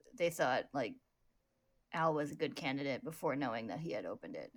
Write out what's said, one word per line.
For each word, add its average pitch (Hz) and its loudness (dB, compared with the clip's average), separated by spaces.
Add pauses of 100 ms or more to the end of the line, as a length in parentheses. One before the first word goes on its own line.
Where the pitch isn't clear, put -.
(180)
they 170 4
thought, 135 2
like, 127 0 (1000)
Al 165 4
was 147 0
a - -10
good 147 0
candidate 139 0
before 139 0
knowing 117 0
that - -2
he 165 -4
had - -2
opened - -6
it, - -8